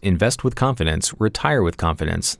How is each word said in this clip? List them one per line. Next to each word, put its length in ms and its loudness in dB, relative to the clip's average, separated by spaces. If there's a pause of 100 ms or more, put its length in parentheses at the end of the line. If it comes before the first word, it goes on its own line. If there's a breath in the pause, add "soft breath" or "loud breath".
invest 400 0
with 100 0
confidence, 640 0
retire 460 2
with 140 0
confidence, 640 -2